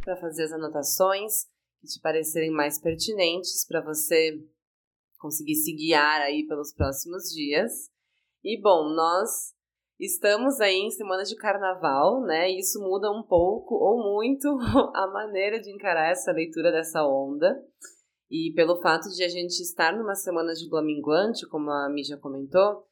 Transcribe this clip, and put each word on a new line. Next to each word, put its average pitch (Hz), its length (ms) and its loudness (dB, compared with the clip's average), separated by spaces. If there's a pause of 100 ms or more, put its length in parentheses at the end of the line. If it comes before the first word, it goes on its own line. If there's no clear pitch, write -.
pra 180 100 -4
fazer 165 300 -4
as 156 80 -4
anotações 175 960 -2 (340)
que 156 60 -20
te - 120 -10
parecerem 160 500 -2
mais 147 300 0
pertinentes 175 880 -2
pra 160 160 -4
você 156 580 0 (760)
conseguir 151 360 -4
se 156 200 -2
guiar 151 460 4
aí 151 260 -2
pelos 147 260 -8
próximos 156 500 -4
dias. 156 680 -4 (500)
E, 208 200 -4
bom, 160 340 4
nós 170 580 0 (460)
estamos 220 640 2
aí 196 160 4
em 208 140 -2
semana 196 320 -4
de 202 120 -8
carnaval, 185 840 2
né? 175 280 2
E 185 100 -2
isso 190 200 -4
muda 196 320 0
um 220 120 -4
pouco 190 520 2
ou 208 380 2
muito 262 340 0
<laughs> 262 480 2
a 190 160 0
maneira 208 480 -2
de 202 100 -14
encarar 180 400 2
essa 180 220 0
leitura 165 400 0
dessa 160 340 0
onda. 143 480 2 (800)
E 160 240 -4
pelo 170 260 4
fato 165 280 2
de 180 160 -4
a - 20 0
gente 175 340 -4
estar 175 320 0
numa 208 220 -4
semana 170 380 -2
de 160 160 -12
lua 160 120 0
minguante, 151 680 0
como 151 200 -6
a 143 200 -2
Mi 147 120 -4
já 139 140 -8
comentou, 139 760 0